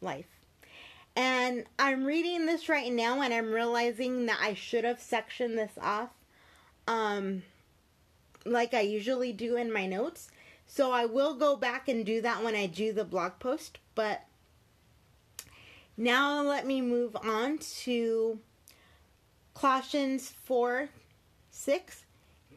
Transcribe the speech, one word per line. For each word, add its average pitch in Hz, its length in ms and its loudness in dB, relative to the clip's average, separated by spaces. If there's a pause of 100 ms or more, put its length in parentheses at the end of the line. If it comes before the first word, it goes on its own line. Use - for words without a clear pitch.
life. 170 240 -6 (880)
And 247 480 2 (160)
I'm 269 240 2
reading 330 420 0
this 330 220 0
right 277 240 0
now 240 300 2
and 254 120 2
I'm 226 200 0
realizing 240 720 0
that 220 160 0
I 208 120 0
should 226 300 -2
have 240 180 0
sectioned 226 560 -2
this 214 140 -2 (100)
off, 214 280 -2 (760)
um, 208 580 0 (1000)
like 240 300 2
I 233 80 4
usually 220 500 0
do 226 240 -2
in 240 160 0
my 202 140 0
notes. 208 440 -4 (380)
So 262 240 2
I 247 140 4
will 269 300 2
go 285 200 4
back 254 320 -2
and 233 180 0
do 220 140 0
that 220 240 -2
when 226 120 0
I 202 100 0
do 190 260 -2
the 208 140 -2
blog 180 340 -4
post. - 380 -6 (180)
But 214 300 -2 (1700)
now 269 460 4
let 285 260 0
me 269 140 0
move 240 340 0
on 233 440 0 (240)
to 226 560 0 (1120)
Colossians 269 760 0
four 247 600 0 (600)
six, - 540 -4 (540)